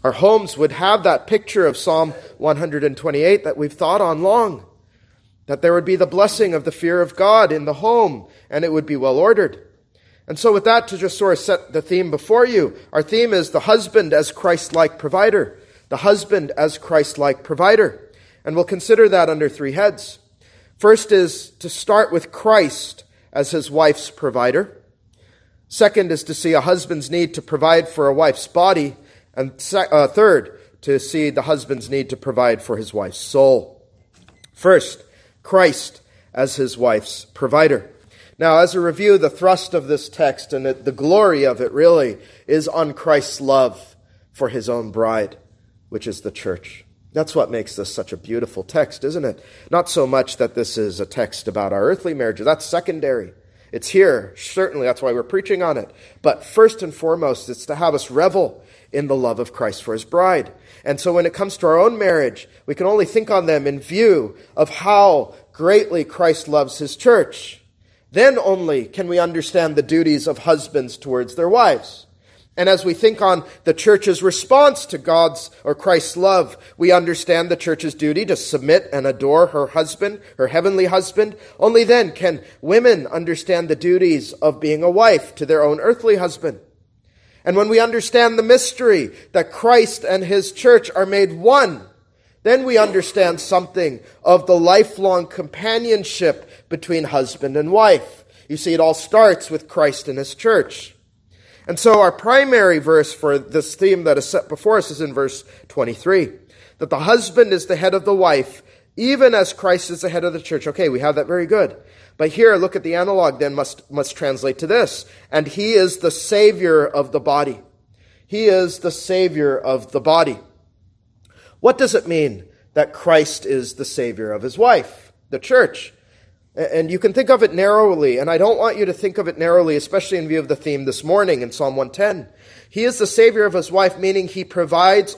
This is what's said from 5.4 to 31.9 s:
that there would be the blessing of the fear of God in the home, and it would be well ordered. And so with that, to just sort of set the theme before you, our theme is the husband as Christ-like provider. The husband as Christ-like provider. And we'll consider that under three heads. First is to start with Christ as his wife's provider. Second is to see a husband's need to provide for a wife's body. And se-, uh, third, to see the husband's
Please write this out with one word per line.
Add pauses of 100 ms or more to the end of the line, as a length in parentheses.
that
there
would
be
the
blessing
of
the
fear
of
God
in
the
home, (240)
and
it
would
be
well
ordered. (600)
And
so
with
that,
to
just
sort
of
set
the
theme
before
you, (160)
our
theme
is
the
husband
as
Christ-like
provider. (300)
The
husband
as
Christ-like
provider. (360)
And
we'll
consider
that
under
three
heads. (580)
First
is
to
start
with
Christ (300)
as
his
wife's
provider. (880)
Second
is
to
see
a
husband's
need
to
provide
for
a
wife's
body. (400)
And
se-,
uh,
third, (260)
to
see
the
husband's